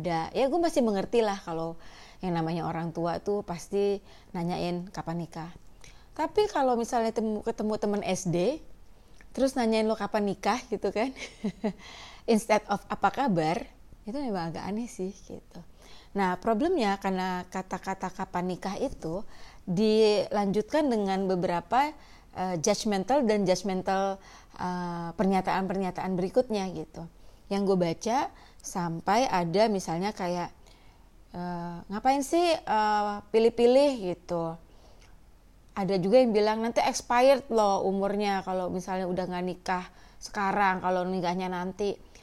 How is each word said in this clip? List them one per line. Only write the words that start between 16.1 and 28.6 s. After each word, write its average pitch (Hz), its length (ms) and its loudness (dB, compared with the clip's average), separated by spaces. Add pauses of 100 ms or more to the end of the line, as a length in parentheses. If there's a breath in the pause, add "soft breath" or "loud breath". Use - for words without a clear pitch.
Nah 185 240 2
problemnya 226 640 2
karena 185 480 -2
kata-kata 185 640 -6
kapan 185 320 -4
nikah 185 320 -4
itu 208 480 -6 (400 loud breath)
dilanjutkan 214 1200 4
dengan 196 400 0
beberapa, 185 640 0 (480 loud breath)
eh, 180 240 -2
judgmental 208 640 2
dan 214 160 4
judgmental, 190 800 0 (320 loud breath)
eh, 175 640 -6
pernyataan-pernyataan 190 960 0
berikutnya 190 640 0
gitu. 165 320 -12 (400 soft breath)
Yang 196 240 2
gue 185 40 4 (120)
baca 220 280 -2 (440 loud breath)